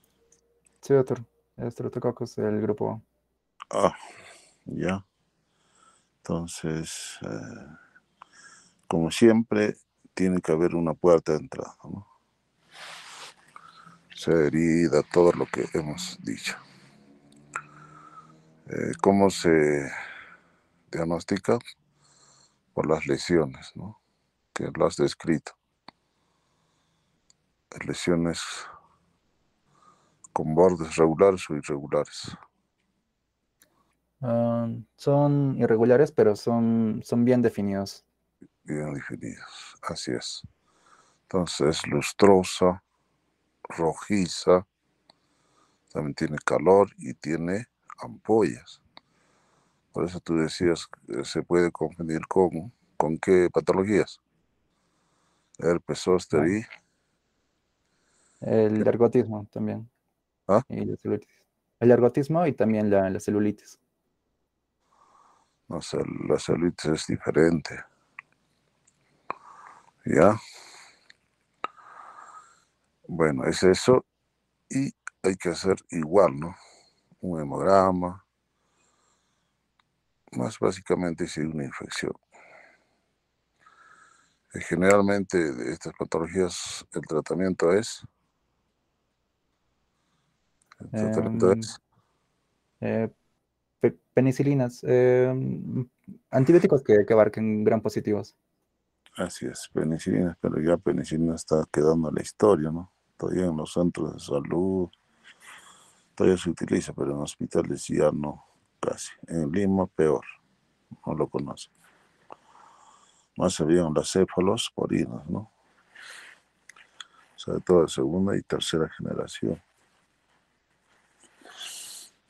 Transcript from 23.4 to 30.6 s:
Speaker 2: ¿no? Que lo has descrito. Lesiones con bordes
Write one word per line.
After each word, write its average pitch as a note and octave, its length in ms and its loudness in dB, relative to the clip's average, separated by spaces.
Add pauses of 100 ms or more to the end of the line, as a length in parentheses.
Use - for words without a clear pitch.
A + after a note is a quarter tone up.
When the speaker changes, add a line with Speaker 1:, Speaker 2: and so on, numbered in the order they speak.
Speaker 2:
¿no? F2+ 240 -16 (520)
Que - 220 -8
lo D#2 100 0
has - 120 0
descrito. D2 560 -2 (2250)
Lesiones E2+ 560 -2 (1900)
con D#2 240 -2
bordes E2+ 400 4